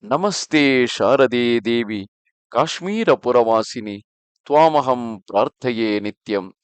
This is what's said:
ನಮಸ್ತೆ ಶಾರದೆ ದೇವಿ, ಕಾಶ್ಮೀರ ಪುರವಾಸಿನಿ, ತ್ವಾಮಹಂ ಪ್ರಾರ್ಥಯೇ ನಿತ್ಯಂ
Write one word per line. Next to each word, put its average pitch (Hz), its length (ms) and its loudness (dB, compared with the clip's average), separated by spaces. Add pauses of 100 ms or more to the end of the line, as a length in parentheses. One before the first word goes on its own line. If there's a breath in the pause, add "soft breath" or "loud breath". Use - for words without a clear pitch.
ನಮಸ್ತೆ 143 840 0
ಶಾರದೆ 120 760 2
ದೇವಿ, 110 420 -4 (460)
ಕಾಶ್ಮೀರ 175 600 0
ಪುರವಾಸಿನಿ, 113 920 0 (420)
ತ್ವಾಮಹಂ 131 840 0
ಪ್ರಾರ್ಥಯೇ 110 720 -2
ನಿತ್ಯಂ 101 640 -6